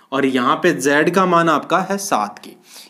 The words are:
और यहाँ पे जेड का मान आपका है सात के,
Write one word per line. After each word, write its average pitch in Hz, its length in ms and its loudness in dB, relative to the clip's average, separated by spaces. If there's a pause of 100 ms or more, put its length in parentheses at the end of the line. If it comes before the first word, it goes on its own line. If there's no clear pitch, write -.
(120)
और 135 140 0
यहाँ 131 300 0
पे 165 200 2
जेड 147 400 0
का 190 100 2
मान 170 240 2
आपका 160 320 0
है 196 160 -6
सात 107 420 -4
के, - 100 -20 (400)